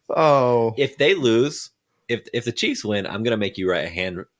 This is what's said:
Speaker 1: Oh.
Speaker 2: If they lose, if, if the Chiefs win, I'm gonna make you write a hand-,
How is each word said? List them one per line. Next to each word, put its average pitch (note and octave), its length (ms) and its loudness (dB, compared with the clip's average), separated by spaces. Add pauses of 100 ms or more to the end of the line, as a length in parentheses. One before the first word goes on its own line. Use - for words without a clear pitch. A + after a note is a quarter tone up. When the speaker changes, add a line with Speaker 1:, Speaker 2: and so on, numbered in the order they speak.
Speaker 1:
Oh. B2 680 2
Speaker 2:
If C3+ 200 -2
they D#3+ 180 4
lose, C3 560 2 (380)
if, A2+ 240 -6
if A#2+ 120 -4
the A#2+ 80 -4
Chiefs - 320 -4
win, G#2 220 -2
I'm G2+ 180 -6
gonna A#2 120 0
make G2+ 220 -4
you F#2 120 0
write E2 160 0
a - 20 -8
hand-, F2+ 360 -6 (160)